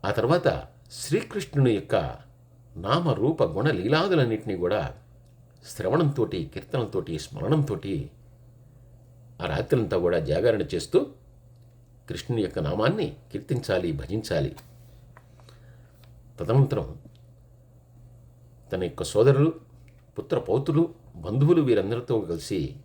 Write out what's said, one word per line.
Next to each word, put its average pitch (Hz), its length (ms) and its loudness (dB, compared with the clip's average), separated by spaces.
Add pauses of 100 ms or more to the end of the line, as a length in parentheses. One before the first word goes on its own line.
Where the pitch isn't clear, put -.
ఆ 101 60 -2
తర్వాత 113 560 0 (240)
శ్రీకృష్ణుని 143 800 0
యొక్క 104 240 0 (800)
నామ, 123 360 0
రూప, 117 320 2
గుణ 101 280 0
లీలాదులన్నింటినీ 120 880 2
కూడా 87 360 0 (760)
శ్రవణంతోటి, 120 880 0
కీర్తనలతోటి, 95 680 -4
స్మరణంతోటి 98 920 -2 (1300)
ఆ 90 40 -6
రాత్రంతా 95 520 0
కూడా 85 220 2
జాగరణ 92 420 0
చేస్తూ, 90 500 0 (1000)
కృష్ణుని 110 320 -4
యొక్క 92 180 -2
నామాన్ని 110 580 0 (140)
కీర్తించాలి, 92 600 -2
భజించాలి. 76 640 -4 (1800)
తదనంతరం 123 580 2 (1800)
తన 90 100 -4
యొక్క - 200 -6
సోదరులు, 135 500 4 (680)
పుత్ర - 200 -2
పౌత్రులు, 143 560 0 (200)
బంధువులు 135 460 2
వీరందరితో 117 600 0
కలిసి 82 640 -4